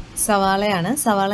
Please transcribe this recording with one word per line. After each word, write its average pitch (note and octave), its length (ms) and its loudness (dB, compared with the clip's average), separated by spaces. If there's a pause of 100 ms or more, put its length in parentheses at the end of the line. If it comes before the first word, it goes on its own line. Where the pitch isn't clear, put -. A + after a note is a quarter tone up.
(260)
സവാളയാണ്. G3 640 2 (120)
സവാള G3+ 320 0